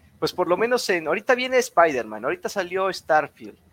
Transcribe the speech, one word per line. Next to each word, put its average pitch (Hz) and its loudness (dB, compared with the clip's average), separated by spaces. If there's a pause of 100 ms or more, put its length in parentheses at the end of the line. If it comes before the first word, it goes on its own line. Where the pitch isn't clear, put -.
(200)
pues, 156 -2
por 180 -2
lo 175 2
menos 233 -2
en, 165 0
ahorita 208 0
viene 254 0
Spider-Man, 123 2
ahorita 180 -4
salió 190 -2
Starfield, 147 -2 (140)